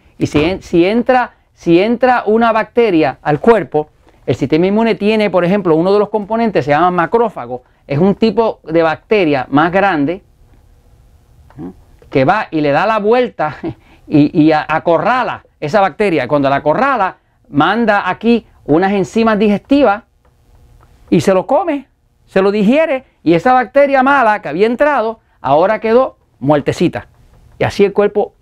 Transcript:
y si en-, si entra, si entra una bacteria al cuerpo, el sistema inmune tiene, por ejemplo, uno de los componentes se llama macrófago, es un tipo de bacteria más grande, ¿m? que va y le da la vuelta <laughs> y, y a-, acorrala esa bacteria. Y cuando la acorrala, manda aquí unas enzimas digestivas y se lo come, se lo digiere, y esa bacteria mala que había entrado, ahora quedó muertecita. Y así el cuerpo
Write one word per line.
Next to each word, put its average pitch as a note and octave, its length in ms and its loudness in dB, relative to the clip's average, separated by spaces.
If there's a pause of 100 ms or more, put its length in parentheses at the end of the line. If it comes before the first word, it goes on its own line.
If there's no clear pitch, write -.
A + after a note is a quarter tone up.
(180)
y - 80 -2
si D3 160 0
en-, F3+ 200 -4
si E3+ 220 2
entra, A#3+ 500 0 (180)
si E3+ 260 0
entra A#3+ 480 0
una A3+ 240 2
bacteria G#3 720 0
al D3+ 160 -2
cuerpo, D3+ 520 0 (360)
el C#3 80 -2
sistema D#3 320 0
inmune G#3+ 300 0
tiene, G#3 340 0
por F3 140 0
ejemplo, F3+ 320 0
uno F3+ 160 0
de G#3 80 2
los G3+ 80 -2
componentes G#3+ 560 -2
se D3 80 0
llama E3 180 2
macrófago, E3+ 720 -4 (240)
es C#3 120 -4
un F#3+ 180 2
tipo A3 480 -2
de E3 180 0
bacteria D#3 680 -2
más D3+ 200 2
grande, F3 520 -2 (1300)
¿m? F3 160 -16 (380)
que C3 140 0
va G3 260 -2
y D#3+ 100 -4
le D3+ 100 -2
da D#3 160 0
la A3 120 -2
vuelta G#3 580 -2 (260)
<laughs> - 260 -20
y, D3+ 340 2
y D#3 100 4
a-, D3+ 160 -2
acorrala E3 760 -2 (160)
esa D3+ 200 0
bacteria. F3+ 440 0
Y B2 40 -8
cuando C#3 200 0
la C#3 80 0
acorrala, F#3 640 -2 (300)
manda G3 600 0
aquí A3 380 -2 (180)
unas F#3+ 280 0
enzimas G#3 460 0
digestivas G#3+ 640 0 (1080)
y F#3+ 120 2
se F#3+ 120 0
lo F#3 140 0
come, C#4+ 400 -2 (400)
se - 160 -2
lo G3 80 2
digiere, B3+ 540 0 (180)
y D#3 100 2
esa F3 220 2
bacteria C4+ 480 2
mala B3+ 400 0
que E3 80 -10
había F3 160 0
entrado, A#3+ 540 -2 (200)
ahora F3+ 400 0
quedó A#3 380 0 (220)
muertecita. C#3 680 -2 (500)
Y C3 60 -2
así B2 200 0
el G3 100 -2
cuerpo G3+ 480 -2